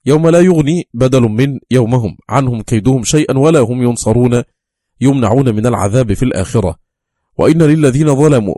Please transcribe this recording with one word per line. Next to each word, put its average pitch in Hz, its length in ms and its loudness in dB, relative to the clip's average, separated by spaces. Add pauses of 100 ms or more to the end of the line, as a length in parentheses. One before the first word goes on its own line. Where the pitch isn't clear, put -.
يوم 156 240 2
لا 170 100 4
يغني 170 540 0
بدل 127 280 0
من 120 380 -2 (120)
يومهم 117 460 0 (120)
عنهم 120 320 -2
كيدهم 117 420 -2
شيئاً 151 340 -2
ولا 151 220 2
هم 123 240 -2
ينصرون، 120 600 0 (580)
يمنعون 127 540 0
من 107 100 -2
العذاب 107 480 -2
في 92 100 -4
الآخرة. 92 520 -2 (640)
وإن 156 240 2
للذين 151 540 2
ظلموا 131 420 2